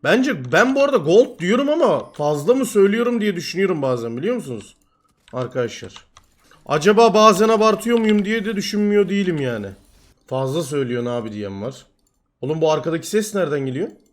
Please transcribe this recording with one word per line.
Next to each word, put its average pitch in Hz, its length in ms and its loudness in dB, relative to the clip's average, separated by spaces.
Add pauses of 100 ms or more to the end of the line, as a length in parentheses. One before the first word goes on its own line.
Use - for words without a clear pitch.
Bence 175 480 0
ben 240 240 4
bu 277 80 4
arada 277 140 0
gold 180 420 4
diyorum 240 300 0
ama 247 440 0
fazla 147 400 0
mı 262 120 2
söylüyorum 220 560 2
diye 208 140 0
düşünüyorum 175 460 -2
bazen 120 360 -4
biliyor 208 180 -4
musunuz? 131 400 -12 (580)
Arkadaşlar. 120 720 -8 (600)
Acaba 196 480 4
bazen 214 360 6
abartıyor 220 480 2
muyum 214 280 2
diye 214 200 -4
de 220 100 -4
düşünmüyor 208 540 0
değilim 180 320 -2
yani. 113 280 -6 (580)
Fazla 135 360 -4
söylüyorsun 123 460 -4
abi 117 220 -6
diyen 101 300 -8
var. 131 240 -12 (560)
Oğlum 156 200 -4
bu 156 100 2
arkadaki 160 360 -2
ses 208 280 -2
nereden 151 240 -2
geliyor? 135 300 -4 (240)